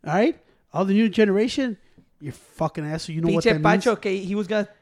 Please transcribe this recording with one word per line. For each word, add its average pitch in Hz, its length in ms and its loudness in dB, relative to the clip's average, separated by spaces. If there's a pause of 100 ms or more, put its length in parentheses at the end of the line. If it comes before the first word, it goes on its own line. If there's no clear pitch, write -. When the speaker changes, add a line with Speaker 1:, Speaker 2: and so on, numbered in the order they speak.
Speaker 1:
All 151 60 -4
right? 226 260 0 (360)
All 170 100 -2
the 196 80 0
new 220 160 4
generation, 220 680 0 (420)
you're 143 140 -12
fucking - 500 -8
asshole. 160 320 -8
You 165 60 -4
know 165 100 2
what 160 120 0
Speaker 2:
Pinche 226 80 4
Speaker 1:
that 151 100 0
means? 202 240 4
Speaker 2:
Pacho, 220 100 2
que 202 160 -4 (100)
he 196 120 -6
was 208 120 -2
gonna 202 220 -2 (140)